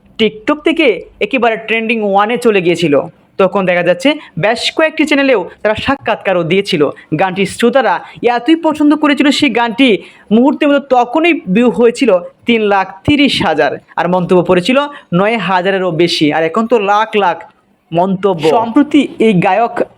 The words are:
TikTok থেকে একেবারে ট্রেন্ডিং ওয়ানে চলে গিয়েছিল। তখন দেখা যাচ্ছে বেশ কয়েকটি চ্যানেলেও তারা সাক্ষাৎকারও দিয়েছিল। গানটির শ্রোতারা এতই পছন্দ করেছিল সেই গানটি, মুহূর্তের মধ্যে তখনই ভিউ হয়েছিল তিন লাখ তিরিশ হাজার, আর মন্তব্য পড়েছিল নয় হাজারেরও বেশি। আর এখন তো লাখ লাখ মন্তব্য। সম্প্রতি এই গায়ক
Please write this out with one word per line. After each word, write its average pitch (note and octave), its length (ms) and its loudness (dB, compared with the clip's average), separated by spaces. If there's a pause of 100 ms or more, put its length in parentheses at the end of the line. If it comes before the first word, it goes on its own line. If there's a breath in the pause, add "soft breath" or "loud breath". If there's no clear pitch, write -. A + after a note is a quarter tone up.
(200)
TikTok A3 360 -2
থেকে D4+ 460 0 (200)
একেবারে A3+ 360 0
ট্রেন্ডিং A3+ 440 -4
ওয়ানে G#3 360 0
চলে G#3+ 240 2
গিয়েছিল। E3 400 0 (360)
তখন F#3+ 280 0
দেখা F3 180 0
যাচ্ছে F3+ 320 0 (240 loud breath)
বেশ A3 360 -2
কয়েকটি D#4 300 0
চ্যানেলেও C4+ 440 0 (140 loud breath)
তারা G#3 120 0
সাক্ষাৎকারও G3+ 680 -4
দিয়েছিল। F3 460 0 (300 loud breath)
গানটির F#3 260 -2
শ্রোতারা A3 540 0 (280 loud breath)
এতই A#3+ 280 0
পছন্দ D4+ 400 2
করেছিল D4 360 2
সেই D4 180 0
গানটি, A#3 480 2 (340 loud breath)
মুহূর্তের C#4+ 380 2
মধ্যে C#4 200 0
তখনই D4+ 440 2
ভিউ A#3 360 0
হয়েছিল A#3 480 2 (280)
তিন A#3 160 0
লাখ G3+ 420 -2
তিরিশ C#4+ 400 0
হাজার, D#3 340 0 (180 soft breath)
আর E3+ 140 -2
মন্তব্য F3+ 340 2
পড়েছিল F#3 360 2 (340 loud breath)
নয় G#3 240 0
হাজারেরও F#3 540 -2
বেশি। D#3+ 420 0
আর D#3+ 100 0
এখন A3+ 240 -2
তো A#3+ 120 2
লাখ G#3 360 0
লাখ F#3 360 -2 (420)
মন্তব্য। F3+ 560 0
সম্প্রতি A#3+ 580 2 (120)
এই A3 140 4
গায়ক G3 460 0 (180)